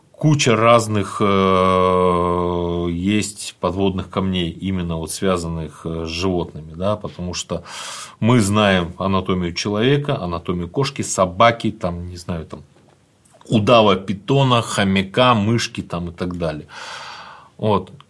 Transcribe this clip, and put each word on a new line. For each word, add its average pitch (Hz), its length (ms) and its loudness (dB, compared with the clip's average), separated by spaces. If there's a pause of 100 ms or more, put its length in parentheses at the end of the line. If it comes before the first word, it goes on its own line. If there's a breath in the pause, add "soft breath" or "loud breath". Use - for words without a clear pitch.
(120)
куча 143 440 2
разных, 107 640 2
э, 92 1700 2
есть 98 680 -2
подводных 92 500 -2
камней, 92 400 -2
именно 87 480 -4
вот 80 140 -8
связанных, 82 720 -4
э, 82 200 -6
с - 40 -8
животными, 82 680 -4
да, 101 200 -2
потому 87 380 -10
что - 280 -8 (580 loud breath)
мы 120 200 4
знаем 98 580 2
анатомию 92 560 0
человека, 131 680 0
анатомию 87 460 -4
кошки, 139 340 -4
собаки, 98 680 2
там, 87 380 -8
не 90 100 -14
знаю, 82 280 -8
там, 76 140 -16 (880)
удава, 107 480 6
питона, 123 680 2
хомяка, 101 720 2
мышки 110 480 -2
там 87 280 -8
и - 20 -12
так 90 260 -8
далее. 78 280 -6 (920 loud breath)
Вот. 104 320 -2 (200)